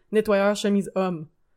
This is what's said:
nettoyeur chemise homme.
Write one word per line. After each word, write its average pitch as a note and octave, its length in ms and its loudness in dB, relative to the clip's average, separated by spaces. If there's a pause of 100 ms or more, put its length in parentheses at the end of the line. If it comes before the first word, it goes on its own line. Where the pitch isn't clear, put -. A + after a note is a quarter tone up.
(120)
nettoyeur G#3 440 2
chemise G3+ 400 0
homme. F3+ 320 -4 (300)